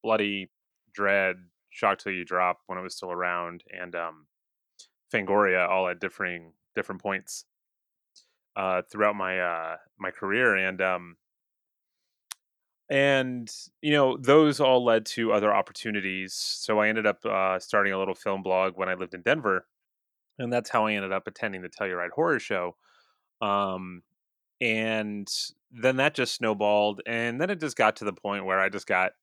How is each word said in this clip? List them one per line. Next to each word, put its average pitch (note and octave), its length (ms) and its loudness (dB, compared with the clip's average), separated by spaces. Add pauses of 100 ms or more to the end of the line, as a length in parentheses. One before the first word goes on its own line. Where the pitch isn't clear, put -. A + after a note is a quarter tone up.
Bloody, G#2 480 -2 (420)
Dread, G2 440 0 (340)
Shock G2 280 0
Till G2+ 140 -8
You F2+ 120 -6
Drop F2+ 420 0
when F#2 120 -10
it F2+ 40 -10
was F#2 140 -12
still F2+ 160 -10
around, F2 580 -6
and, F2+ 240 -14
um, E2 340 -8 (840)
Fangoria, F#2+ 560 2
all F#2 200 0
at F2+ 120 -6
differing, F2 540 -8 (200)
different G2 280 -6
points, - 440 -6 (1080)
uh, F#2 340 -2
throughout G#2 260 2
my, F#2 220 -2
uh, E2 380 -4 (220)
my F#2+ 120 -4
career, G#2+ 460 2
and, F#2+ 240 0
um, F2 360 -2 (1700)
and, C3+ 640 2 (300)
you D3 100 2
know, C3+ 240 4
those C#3+ 440 6
all B2+ 240 6
led A2+ 220 4
to A2+ 260 0
other G#2 200 4
opportunities. F#2+ 800 -2
So - 440 -2
I G#2+ 100 4
ended A2 180 0
up, - 180 0
uh, F#2+ 340 0
starting G2 340 0
a F#2+ 60 -2
little F#2+ 160 -2
film G2 280 -4
blog F#2 340 0
when F#2+ 120 -2
I F#2 60 -2
lived F2+ 200 -8
in F2+ 80 -14
Denver, A2+ 440 0 (720)
and B2 140 -4
that's B2 180 -2
how A2 160 2
I G#2+ 80 0
ended G2 180 -4
up F#2+ 160 -4
attending G2 340 -8
the F2+ 80 -12
Telluride F2+ 420 -6
Horror D3+ 280 0
Show. F2+ 360 -4 (640)
Um, F#2+ 600 -2 (580)
and A2 680 -2 (420)
then B2+ 260 0
that C#3+ 180 2
just B2 200 -2
snowballed, G#2 720 0
and A#2 340 -4
then F3+ 100 -2
it F#3 100 -6
just D3+ 160 -6
got A2 200 4
to - 80 -12
the G2+ 100 -4
point G2+ 320 -6
where F#2+ 140 2
I G2 100 2
just G2 180 -8
got F#2 240 2 (100)